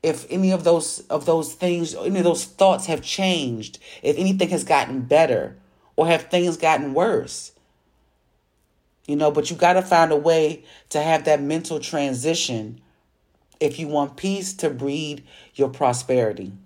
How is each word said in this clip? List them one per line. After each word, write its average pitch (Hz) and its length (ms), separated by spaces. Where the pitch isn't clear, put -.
if 156 280
any 185 220
of 175 120
those, 165 460
of 147 160
those 160 280
things, 175 400
any 190 260
of 180 40
those 170 220
thoughts 190 400
have 160 160
changed, 139 800
if 147 160
anything 190 300
has 175 160
gotten 135 380
better 127 560
or 160 100
have 165 160
things 175 320
gotten 147 380
worse. 170 580
You 147 100
know, 151 120
but 147 220
you 160 60
gotta 180 240
find 165 320
a - 20
way 156 480
to 156 100
have 156 240
that 151 160
mental 156 400
transition 131 960
if 139 180
you 160 120
want 143 260
peace 190 380
to - 160
breed 143 560
your 135 120
prosperity. 123 880